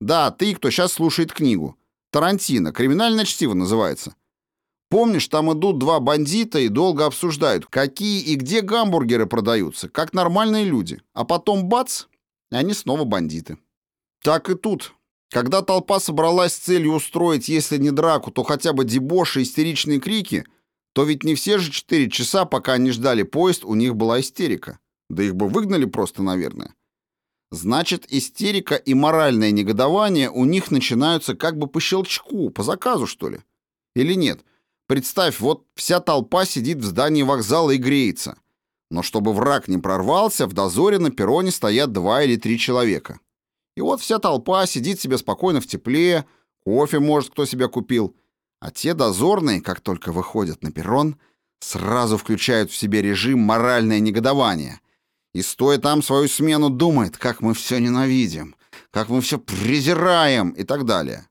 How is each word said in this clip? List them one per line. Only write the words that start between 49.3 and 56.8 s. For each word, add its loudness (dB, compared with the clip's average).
как -6
только -6
выходят -4
на -6
перрон, -2
сразу -2
включают 0
в -12
себе 0
режим 0
моральное 2
негодование. 0
И, -6
стоя 2
там 2
свою 2
смену, 2
думает, 2